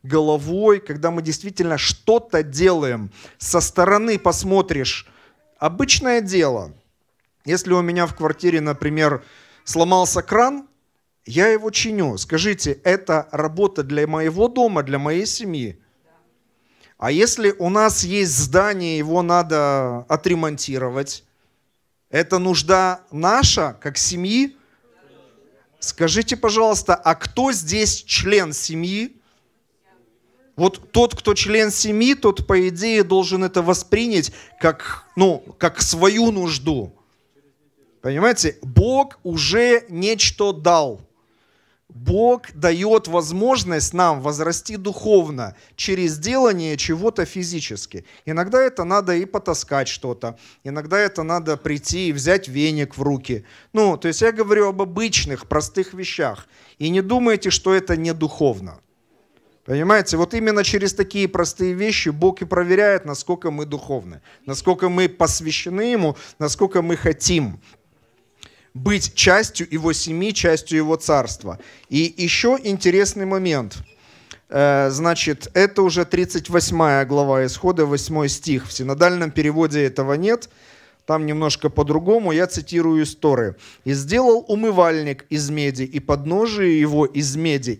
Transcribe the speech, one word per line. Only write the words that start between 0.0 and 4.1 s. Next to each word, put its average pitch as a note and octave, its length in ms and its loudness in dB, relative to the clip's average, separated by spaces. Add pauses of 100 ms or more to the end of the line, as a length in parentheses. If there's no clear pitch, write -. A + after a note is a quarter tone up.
головой, D#3 760 2
когда D3+ 300 -4
мы E3+ 140 -4
действительно D#3+ 560 -4
что-то - 640 0
делаем. C#3+ 680 0 (300)
Со - 200 0
стороны G3+ 600 2